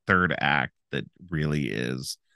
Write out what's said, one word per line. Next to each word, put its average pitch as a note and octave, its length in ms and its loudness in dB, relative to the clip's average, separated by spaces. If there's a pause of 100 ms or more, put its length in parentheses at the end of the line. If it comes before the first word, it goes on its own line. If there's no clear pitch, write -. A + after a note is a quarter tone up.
third F2+ 320 4
act C#2 340 0 (180)
that C2+ 140 -4 (240)
really D2+ 380 0
is, B1 500 -4 (180)